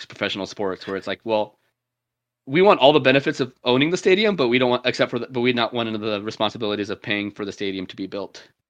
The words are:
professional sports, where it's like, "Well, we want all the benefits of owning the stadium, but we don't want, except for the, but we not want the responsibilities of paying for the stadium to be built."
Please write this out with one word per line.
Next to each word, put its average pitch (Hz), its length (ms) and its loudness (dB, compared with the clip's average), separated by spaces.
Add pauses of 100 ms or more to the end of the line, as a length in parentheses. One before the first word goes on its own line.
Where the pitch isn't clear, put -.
professional 101 400 -6
sports, 92 400 -8
where 98 100 -6
it's 92 120 -10
like, 98 160 -8
"Well, 107 340 -2 (880)
we 156 160 2
want 196 160 6
all 131 140 8
the 151 80 4
benefits 135 400 2
of 127 120 -4 (120)
owning 131 260 2
the 180 60 0
stadium, 190 400 2
but 135 100 2
we 120 140 2
don't 127 100 2
want, 123 160 0
except 123 240 0
for 123 80 -4
the, 117 80 -6
but 127 140 -6
we 123 120 2
not 120 220 -2
want 113 260 -4
the 104 220 -4
responsibilities 104 680 -4
of 98 140 -8
paying 101 300 -4
for 107 120 -10
the 101 60 -6
stadium 95 360 -6
to - 100 -16
be 98 100 -8
built." 98 400 -12 (240)